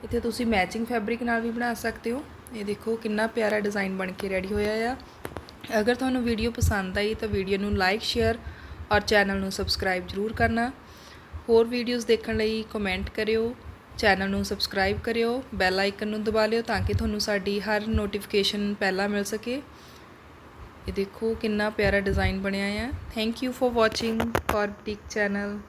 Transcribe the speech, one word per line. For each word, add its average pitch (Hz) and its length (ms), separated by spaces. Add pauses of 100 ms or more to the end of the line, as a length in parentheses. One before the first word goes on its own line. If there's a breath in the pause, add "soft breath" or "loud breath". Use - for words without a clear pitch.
ਇੱਥੇ 233 160
ਤੁਸੀਂ 233 260
ਮੈਚਿੰਗ 220 400
ਫੈਬਰਿਕ 233 360
ਨਾਲ 233 180
ਵੀ 233 100
ਬਣਾ 233 240
ਸਕਦੇ 226 380
ਹੋ। 277 120 (320)
ਇਹ 208 80
ਦੇਖੋ 208 320
ਕਿੰਨਾ 220 300
ਪਿਆਰਾ 214 340
ਡਿਜ਼ਾਈਨ 202 360
ਬਣ 185 160
ਕੇ 196 160
ਰੈਡੀ 190 240
ਹੋਇਆ 214 400
ਆ। 269 40 (840 loud breath)
ਅਗਰ 226 140
ਤੁਹਾਨੂੰ 254 280
ਵੀਡੀਓ 233 280
ਪਸੰਦ 196 480
ਆਈ 214 160
ਤਾਂ 214 140
ਵੀਡੀਓ 196 300
ਨੂੰ 202 120
like, 196 300
ਸ਼ੇਅਰ 233 380 (540 loud breath)
ਔਰ 185 80
ਚੈਨਲ 196 400
ਨੂੰ 190 120
ਸਬਸਕ੍ਰਾਈਬ 185 540
ਜ਼ਰੂਰ 202 260
ਕਰਨਾ। 226 400 (760 loud breath)
ਹੋਰ 233 180
ਵੀਡੀਓਜ਼ 240 400
ਦੇਖਣ 220 300
ਲਈ 220 260
ਕੁਮੈਂਟ 202 480
ਕਰਿਓ, 220 440 (440)
ਚੈਨਲ 196 320
ਨੂੰ 196 140
ਸਬਸਕ੍ਰਾਈਬ 196 560
ਕਰਿਓ, 233 420 (120)
ਬੈਲ 185 260
ਆਈਕਨ 202 280
ਨੂੰ 214 160
ਦਬਾ 214 220
ਲਿਓ 226 160
ਤਾਂ 220 180
ਕਿ 208 140
ਤੁਹਾਨੂੰ 214 260
ਸਾਡੀ 202 400
ਹਰ 208 260
ਨੋਟੀਫਿਕੇਸ਼ਨ 208 880
ਪਹਿਲਾਂ 196 340
ਮਿਲ 208 160
ਸਕੇ। 240 380 (1300 loud breath)
ਇਹ 190 40
ਦੇਖੋ 202 420
ਕਿੰਨਾ 214 360
ਪਿਆਰਾ 202 300
ਡਿਜ਼ਾਈਨ 190 400
ਬਣਿਆ 196 460
ਆ। - 20
Thank 226 420
you 254 200
for 247 280
watching 226 520 (220)
ਕੌਰ 208 140
ਬੁਟੀਕ 202 320 (120)
ਚੈਨਲ। 202 480 (100)